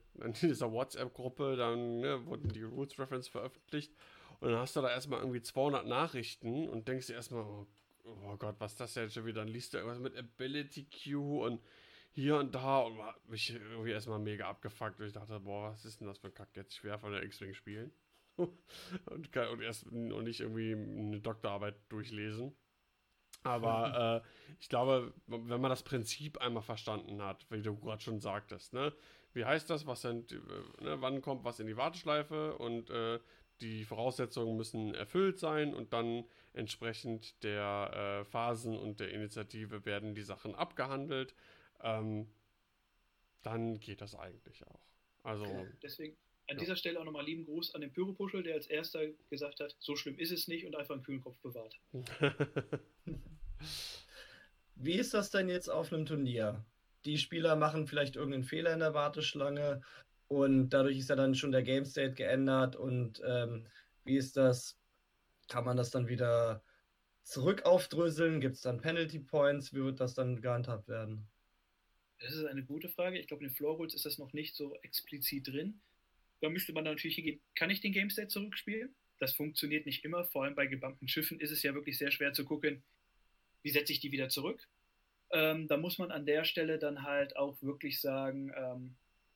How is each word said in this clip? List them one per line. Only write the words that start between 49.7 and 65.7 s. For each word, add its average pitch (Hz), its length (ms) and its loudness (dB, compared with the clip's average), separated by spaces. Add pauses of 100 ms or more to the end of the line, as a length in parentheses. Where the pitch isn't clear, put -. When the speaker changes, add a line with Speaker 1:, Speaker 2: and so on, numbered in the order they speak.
Speaker 2:
„So 147 160 -2
schlimm 143 220 -6
ist 165 140 0
es 170 160 -2
nicht“, 165 180 -4
und 151 100 -8
einfach 143 200 -4
einen 131 80 -8
kühlen 135 180 -4
Kopf 123 180 -12
bewahrt. 120 400 -10 (140)
Speaker 1:
<laughs> 139 880 0 (1900)
Speaker 3:
Wie 143 180 0
ist 233 200 2
das 202 180 2
denn 185 180 4
jetzt 180 200 0
auf 156 220 0
einem 156 140 0
Turnier? 120 580 2 (420)
Die 147 120 0
Spieler 160 380 4
machen 151 320 4
vielleicht 143 280 2
irgendeinen 135 280 0
Fehler 160 300 2
in 160 60 0
der 156 140 4
Warteschlange 143 880 2 (460)
und 135 420 8
dadurch 135 300 6
ist 131 100 -4
ja 143 60 6
dann 135 180 6
schon 139 180 2
der 131 120 8
Game 135 220 4
State 131 280 2
geändert 131 640 6
und, 123 500 0
ähm, 120 400 2 (380)
wie 131 140 4
ist 135 200 2
das? 127 420 6 (720)
Kann 123 160 0
man 123 120 4